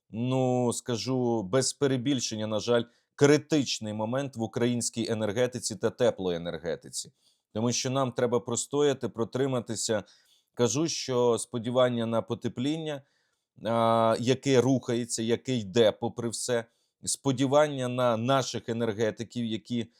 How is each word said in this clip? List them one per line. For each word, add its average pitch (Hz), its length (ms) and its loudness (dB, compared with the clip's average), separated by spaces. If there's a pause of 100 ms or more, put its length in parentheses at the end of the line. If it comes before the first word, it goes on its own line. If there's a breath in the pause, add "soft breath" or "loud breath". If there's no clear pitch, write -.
ну, 123 640 0
скажу, 120 720 -2
без 127 300 0
перебільшення, 127 760 -2
на 107 120 -2
жаль, 117 240 2 (320 soft breath)
критичний 143 800 4
момент 123 420 -4
в 113 60 -6
українській 117 720 -2
енергетиці 110 640 -2
та 110 140 -2
теплоенергетиці. 85 1200 -4 (420)
Тому 113 180 -2
що 127 180 -4
нам 131 220 -2
треба 120 280 0
простояти, 135 720 0
протриматися. 117 920 -2 (500 soft breath)
Кажу, 120 340 0
що 123 500 0
сподівання 120 680 0
на 113 160 0
потепління, 143 800 -6 (640)
а, 113 540 4
яке 127 420 4
рухається, 120 600 0
яке 117 320 0
йде 104 360 4
попри 117 380 -6
все, 113 360 -4 (400)
сподівання 139 800 2
на 123 300 0
наших 123 520 -2
енергетиків, 113 760 -2
які 113 420 -6 (120 soft breath)